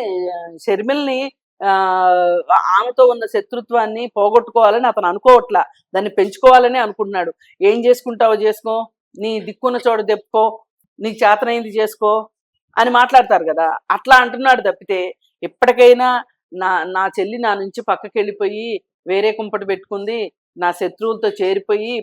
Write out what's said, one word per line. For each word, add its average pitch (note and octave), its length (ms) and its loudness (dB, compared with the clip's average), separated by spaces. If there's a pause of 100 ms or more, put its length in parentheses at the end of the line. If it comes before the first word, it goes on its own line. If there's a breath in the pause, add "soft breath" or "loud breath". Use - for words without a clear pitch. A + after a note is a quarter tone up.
(580)
షర్మిలని, B3+ 600 -4 (400)
ఆ, G3 100 -2 (1040)
ఆమెతో B3 360 2
ఉన్న A#3 140 -6
శత్రుత్వాన్ని A3 800 -4 (120)
పోగొట్టుకోవాలని A3+ 680 2
అతను G#3+ 220 -2
అనుకోవట్లా, G#3+ 540 2 (320 soft breath)
దాన్ని G3+ 160 -4
పెంచుకోవాలని B3 680 4
అనుకుంటున్నాడు. G3+ 540 -4 (280 soft breath)
"ఏం G#3 240 4
చేసుకుంటావో A#3 500 2
చేసుకో, G#3+ 400 -2 (440)
నీ G#3+ 120 -6 (100)
దిక్కున్న A#3 460 -6
చోట A3+ 140 0
దెప్పుకో, G#3 440 -2 (540)
నీకు A3 260 -8
చేతనైంది A3 540 0
చేసుకో" G#3+ 340 -2 (640)
అని A#3 140 2
మాట్లాడతారు A#3+ 540 4
కదా, D#3+ 240 -2 (220)
అట్లా - 340 2
అంటున్నాడు B3 380 0
తప్పితే F#3 360 -4 (440)
ఎప్పటికైనా B3 680 4 (440)
నా, F#3 160 -6 (280)
నా F#3 120 -2
చెల్లి G3+ 300 -6
నా A#3 160 -2
నుంచి G3 280 -10
పక్కకెళ్ళిపోయి G#3 880 -6 (380)
వేరే G3 260 0
కుంపటి G#3 380 -8
పెట్టుకుంది, G3+ 480 -8 (380)
నా F3 160 -2
శత్రువులతో G#3+ 560 -6
చేరిపోయి G3+ 640 -4 (120)